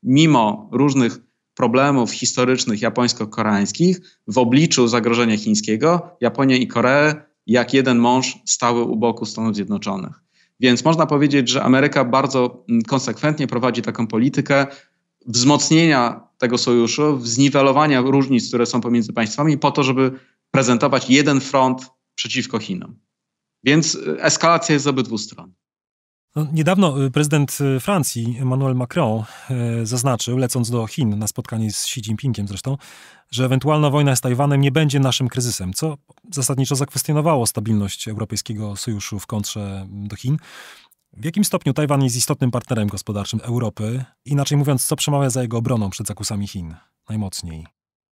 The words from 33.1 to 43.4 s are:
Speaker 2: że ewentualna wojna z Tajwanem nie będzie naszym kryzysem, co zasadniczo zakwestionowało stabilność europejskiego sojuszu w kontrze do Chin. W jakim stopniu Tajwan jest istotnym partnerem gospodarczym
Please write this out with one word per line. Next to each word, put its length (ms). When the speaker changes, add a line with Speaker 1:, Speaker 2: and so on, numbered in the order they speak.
Speaker 2:
że 140
ewentualna 440
wojna 260
z 60
Tajwanem 400
nie 100
będzie 280
naszym 300
kryzysem, 440
co 240
zasadniczo 440
zakwestionowało 680
stabilność 640
europejskiego 680
sojuszu 440
w 80
kontrze 640
do 260
Chin. 220
W 120
jakim 200
stopniu 280
Tajwan 300
jest 120
istotnym 360
partnerem 360
gospodarczym 560